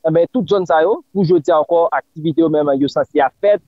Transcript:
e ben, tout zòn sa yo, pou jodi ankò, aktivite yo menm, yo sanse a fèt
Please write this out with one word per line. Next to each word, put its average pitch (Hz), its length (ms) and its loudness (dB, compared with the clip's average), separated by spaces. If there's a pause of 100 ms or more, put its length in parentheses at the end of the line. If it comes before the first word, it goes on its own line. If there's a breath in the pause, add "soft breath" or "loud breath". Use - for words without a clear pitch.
e 165 80 0
ben, 165 220 2
tout 214 160 -4
zòn 190 180 0
sa 160 160 2
yo, 214 140 0 (160)
pou 185 140 0
jodi 170 280 2
ankò, 165 300 2 (100)
aktivite 156 480 -4
yo 156 80 0
menm, 147 300 0
yo 139 100 0
sanse 147 320 -2
a 127 60 0 (140)
fèt 208 240 0